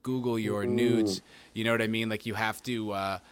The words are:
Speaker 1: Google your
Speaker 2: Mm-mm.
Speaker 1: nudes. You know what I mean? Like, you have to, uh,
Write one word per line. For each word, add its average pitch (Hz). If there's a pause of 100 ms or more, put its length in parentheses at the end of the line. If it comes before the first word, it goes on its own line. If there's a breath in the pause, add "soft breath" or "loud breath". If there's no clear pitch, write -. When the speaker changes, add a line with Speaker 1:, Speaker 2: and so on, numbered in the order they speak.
Speaker 1:
Google 123
your 104
Speaker 2:
Mm-mm. -
Speaker 1:
nudes. 117 (320 soft breath)
You 110
know 113
what 117
I 113
mean? 113
Like, 107
you 110
have 110
to, 113
uh, 98 (140)